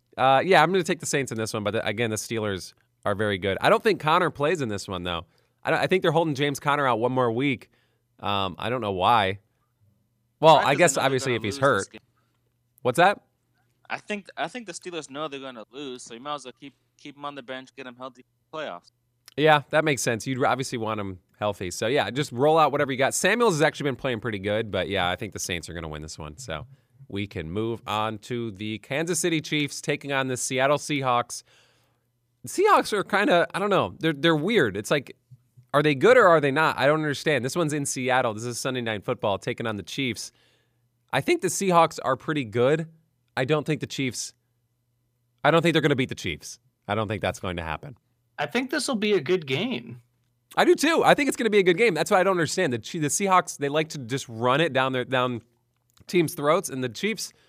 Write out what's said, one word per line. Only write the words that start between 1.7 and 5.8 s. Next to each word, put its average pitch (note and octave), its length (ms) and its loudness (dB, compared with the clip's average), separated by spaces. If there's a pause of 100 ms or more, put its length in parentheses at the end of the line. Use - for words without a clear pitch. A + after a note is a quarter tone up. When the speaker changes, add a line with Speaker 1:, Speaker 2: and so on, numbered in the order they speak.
Speaker 1:
the, A2 140 -2
again, A2 240 -2
the G#2+ 60 -2
Steelers G#2+ 580 -6 (320)
are G2+ 100 0
very G#2 220 0
good. F#2+ 240 0
I C3 80 4
don't G#3+ 120 4
think G3 200 0
Connor D#3+ 280 2
plays D3+ 320 -2
in B2+ 80 -2
this G2+ 180 -8
one, F2+ 160 -6
though. F2 220 -6 (380)
I - 80 -2
don't, D#3 80 0
I C#3 80 0